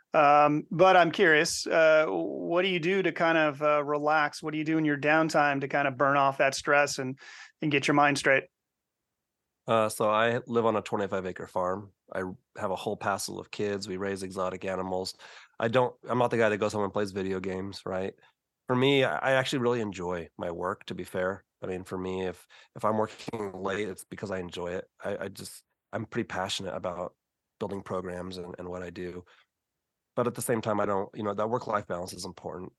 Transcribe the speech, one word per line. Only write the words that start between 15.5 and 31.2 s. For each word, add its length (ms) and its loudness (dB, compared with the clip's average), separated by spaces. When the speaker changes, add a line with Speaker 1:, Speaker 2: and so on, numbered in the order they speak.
Speaker 2:
I 80 0
don't, 260 2
I'm 100 0
not 120 2
the 80 0
guy 100 4
that 80 2
goes 160 0
home 120 0
and 80 -4
plays 200 -2
video 260 -4
games, 460 -6
right? 300 -4
For 80 2
me, 300 4
I, 120 0
I 160 0
actually 260 0
really 240 2
enjoy 460 -6
my 120 -4
work, 360 -6
to 80 -8
be 100 -8
fair. 400 -4
I 40 -10
mean, 180 -6
for 140 -8
me, 280 -4
if, 200 -8
if 80 -8
I'm 120 2
working 560 -6
late, 360 -4
it's 160 -12
because 260 -10
I 80 -4
enjoy 300 -8
it. 160 -6
I, 180 -4
I 60 -8
just, 340 -16
I'm 140 -6
pretty 220 -6
passionate 460 -6
about 380 -8
building 240 -8
programs 560 -8
and, 200 -12
and 100 -10
what 140 -8
I 60 -10
do. 360 -10
But 120 0
at 60 -4
the 80 -8
same 200 0
time, 180 0
I 60 2
don't, 280 -2
you 100 -8